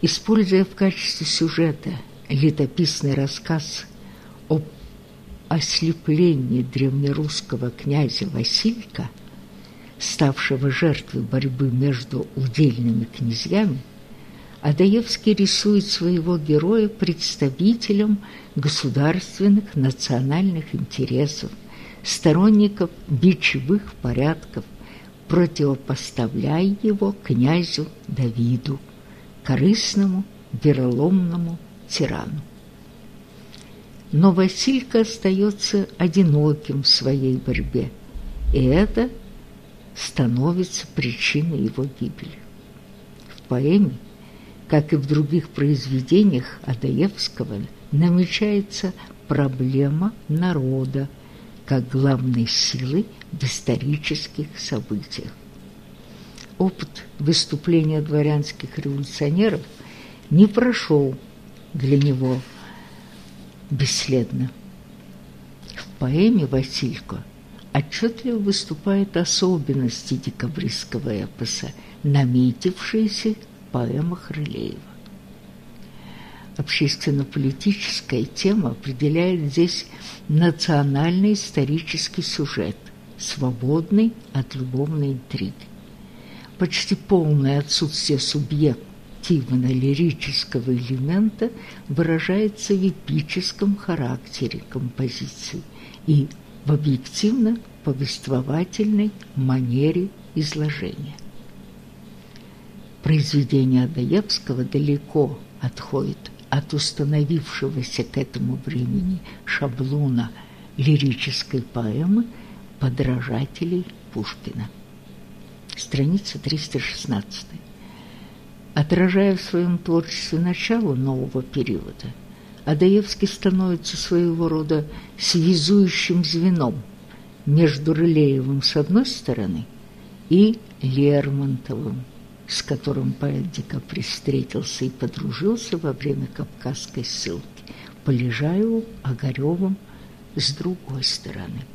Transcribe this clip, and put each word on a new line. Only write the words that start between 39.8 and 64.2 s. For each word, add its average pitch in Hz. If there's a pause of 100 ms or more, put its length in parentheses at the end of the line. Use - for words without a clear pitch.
становится 143
причиной 139
его 131 (140)
гибели. - (960)
В -
поэме, 139 (720)
как 151
и -
в 139
других 151
произведениях 139
Адаевского, 131 (320)
намечается 180 (340)
проблема 139 (160)
народа 139 (560)
как 127
главной 127
силы 131 (280)
в -
исторических 147
событиях. - (1200)
Опыт - (160)
выступления 156
дворянских 147
революционеров 147 (720)
не 190
прошел 202 (600)
для 135
него 131 (1300)
бесследно. 127 (1300)